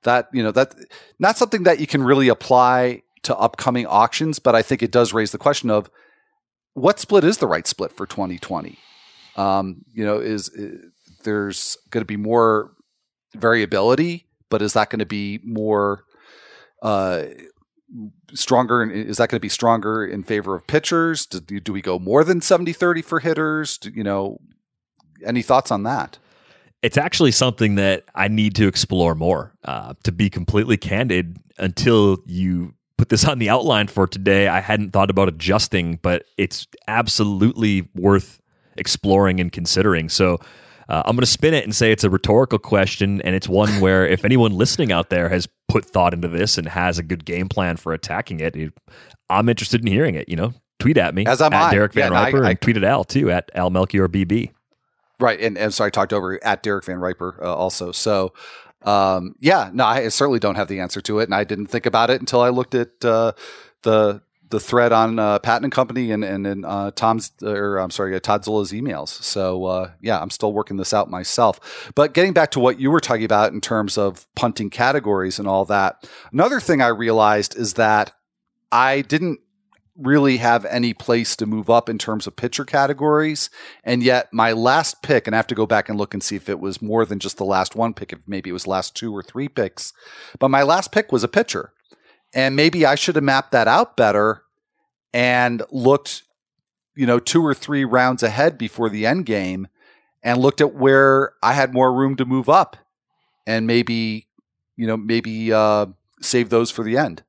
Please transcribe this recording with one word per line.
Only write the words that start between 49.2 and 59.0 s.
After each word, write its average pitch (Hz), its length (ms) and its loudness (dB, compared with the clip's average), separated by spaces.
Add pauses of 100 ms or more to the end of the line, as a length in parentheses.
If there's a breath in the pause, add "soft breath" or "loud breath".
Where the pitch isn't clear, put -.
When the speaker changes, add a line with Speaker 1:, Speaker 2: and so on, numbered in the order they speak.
Speaker 2:
I'm 107 200 4
interested 113 320 0
in 113 60 -2
hearing 104 280 0
it. 71 120 -8
You 87 80 -6
know, 104 180 -2 (260)
tweet 143 180 4
at 85 160 2
me, 98 140 0
Speaker 1:
As 120 160 4
am 156 100 4
Speaker 2:
at 165 180 4
Derek 104 220 2
Van - 180 2
Riper, 117 140 4
Speaker 1:
I. 135 60 0
Yeah, 139 80 2
no, 127 60 2
I, - 20 4
I - 40 2
Speaker 2:
and - 100 -2
tweet 113 160 0
at 98 60 0
Al 107 200 2
too, 139 260 0
at 87 240 -2
Al 90 160 -2
Melchior 92 380 0
B 95 160 0
B. 101 280 -2 (680)
Speaker 1:
Right, 113 200 2
and, 107 160 -2
and 104 160 -2
so 107 140 0
I 101 60 0
talked 98 220 -2
over 92 300 -4
at 104 200 -2
Derek 101 220 -4
Van 90 120 -8
Riper, 90 460 -6
uh, 87 100 -4
also. 90 380 -4
So, 95 420 -2 (480 loud breath)
um, 95 580 0